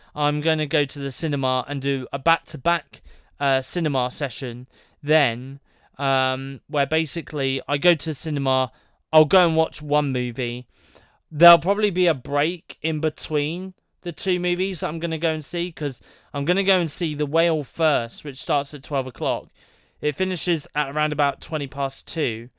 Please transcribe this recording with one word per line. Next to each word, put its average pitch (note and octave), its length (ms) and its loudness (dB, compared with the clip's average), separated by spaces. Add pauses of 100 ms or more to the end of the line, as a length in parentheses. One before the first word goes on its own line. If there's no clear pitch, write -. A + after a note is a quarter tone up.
(160)
I'm D3 260 0
gonna D#3 240 2
go D3 180 2
to C#3+ 160 -6
the C#3 120 -4
cinema C3+ 560 0
and C#3 120 -4
do C3 320 -2
a C#3+ 60 -4
back-to-back, D#3+ 840 0 (360)
uh, C3+ 220 2
cinema C#3 480 -2
session B2 580 -8 (360)
then, C3+ 560 0 (400)
um, C3+ 680 -2
where C#3+ 200 0
basically D3 800 -2
I D3 100 -2
go E3+ 160 4
to D#3+ 160 -2
the D3 60 -2
cinema, C3+ 560 0 (420)
I'll D#3 120 10
go F3+ 200 6
and D#3+ 100 2
watch D#3+ 280 0
one C#3+ 280 2
movie. B2 560 -4 (640)
There'll E3+ 300 8
probably G3+ 320 2
be F3+ 160 2
a D#3 80 4
break D3 680 -4
in D#3+ 180 -2
between D#3 760 -4 (260)
the F3 100 -8
two F3+ 280 -2
movies F3+ 400 -2
that - 80 -2
I'm E3 100 -4
gonna D#3+ 220 -4
go E3 120 0
and D#3 140 -4
see, F3 260 -4
'cause C#3+ 300 -6 (320)
I'm C#3+ 100 -2
gonna F3+ 200 2
go F#3 160 4
and E3 100 0
see D#3 240 -4
The C#3+ 140 -2
Whale D#3+ 360 2
first, C#3 640 -2
which C3+ 120 -10
starts C#3+ 360 -2
at C#3 80 -12
twelve C3+ 240 -2
o'clock. B2+ 440 -4 (520)
It D3 140 -2
finishes F3+ 580 -2
at C#3+ 160 -2
around D3+ 240 -2
about C#3+ 260 0
twenty D3 280 -6
past C#3 400 -6
two. A#2+ 520 -4